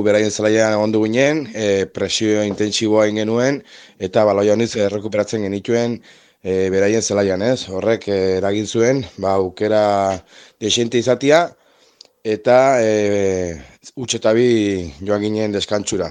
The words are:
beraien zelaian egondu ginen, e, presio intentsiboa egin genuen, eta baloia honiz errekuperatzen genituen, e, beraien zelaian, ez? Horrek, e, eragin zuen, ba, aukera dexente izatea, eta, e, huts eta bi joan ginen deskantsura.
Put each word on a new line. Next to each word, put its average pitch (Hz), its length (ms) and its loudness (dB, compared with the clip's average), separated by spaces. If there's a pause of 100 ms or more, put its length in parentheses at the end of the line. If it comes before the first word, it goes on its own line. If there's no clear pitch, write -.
beraien 104 260 2
zelaian 107 460 2
egondu 107 260 0
ginen, 139 480 0
e, 98 320 0
presio 104 640 -2
intentsiboa 107 560 0
egin 107 220 -2
genuen, 123 340 0 (400)
eta 104 240 0
baloia 104 320 4
honiz 113 140 0 (160)
errekuperatzen 104 580 -4
genituen, 117 540 -2 (420)
e, 95 320 0
beraien 101 320 2
zelaian, 98 400 0
ez? 120 240 -2
Horrek, 101 400 -2
e, 98 100 0 (220)
eragin 101 320 -4
zuen, 120 320 2 (140)
ba, 98 180 0
aukera 107 480 0 (800)
dexente 117 400 0
izatea, 139 400 2 (800)
eta, 123 560 4
e, 101 800 0 (400)
huts 117 160 -6
eta 110 160 2
bi 120 140 4 (580)
joan 104 180 -2
ginen 107 300 -2
deskantsura. 98 580 -4